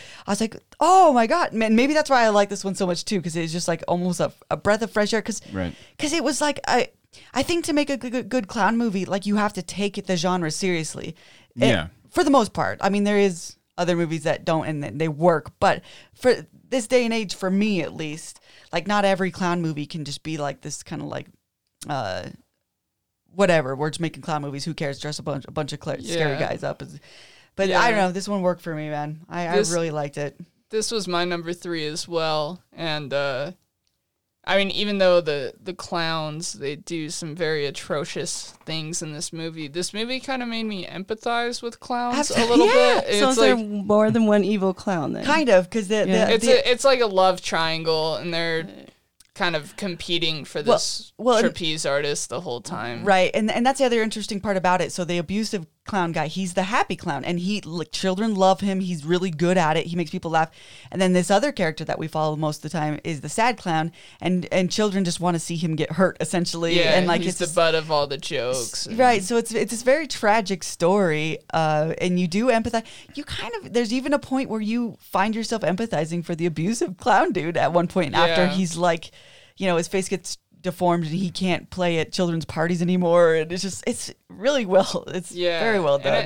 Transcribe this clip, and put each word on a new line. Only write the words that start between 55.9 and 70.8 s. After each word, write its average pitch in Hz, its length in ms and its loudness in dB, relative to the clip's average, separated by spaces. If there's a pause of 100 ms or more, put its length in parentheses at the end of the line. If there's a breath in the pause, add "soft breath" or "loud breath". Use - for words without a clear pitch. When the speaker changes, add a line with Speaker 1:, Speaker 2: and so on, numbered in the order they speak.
Speaker 1:
guy, 156 140 -2
he's 180 260 -6
the 190 100 0
happy 220 320 -2
clown, 143 300 -6
and 175 140 -2
he, 196 200 -2
like, 160 320 -8
children 196 440 -2
love 190 260 4
him. 196 180 0
He's 180 240 -4
really 175 280 0
good 175 260 2
at 156 180 2
it. 165 120 -2
He 170 100 -6
makes 165 140 -2
people 175 200 -6
laugh. 160 180 2 (420 loud breath)
And 180 100 -2
then 190 100 4
this 180 180 2
other 208 220 2
character 160 320 -4
that - 160 -4
we 160 80 -6
follow 156 300 -2
most 151 260 -2
of 151 80 -10
the 175 60 -4
time 151 260 -4
is 156 160 -6
the 147 80 -10
sad 226 300 0
clown, 160 340 -2 (300 loud breath)
and, 180 280 -2
and 185 220 0
children 196 320 0
just 170 160 -2
wanna 170 200 0
see 170 180 -6
him 160 180 -2
get 151 180 -2
hurt, 180 280 2
essentially. 170 560 0
Speaker 3:
Yeah, 160 160 4
Speaker 1:
And, 180 140 6
like, 170 140 2
Speaker 3:
he's 175 100 0
Speaker 1:
it's - 80 -4
Speaker 3:
the 175 60 -2
Speaker 1:
just 165 100 -4
Speaker 3:
butt 165 200 4
of 160 160 -2
all 147 160 2
the 139 100 -6
jokes 127 560 -4
Speaker 1:
s-, - 120 -6
Speaker 3:
and 220 120 -8
Speaker 1:
right, 240 260 6
so 233 120 0
it's, 233 160 0
it's 220 200 0
this 226 100 -6
very 285 260 4
tragic 202 560 0
story, 165 760 2 (140)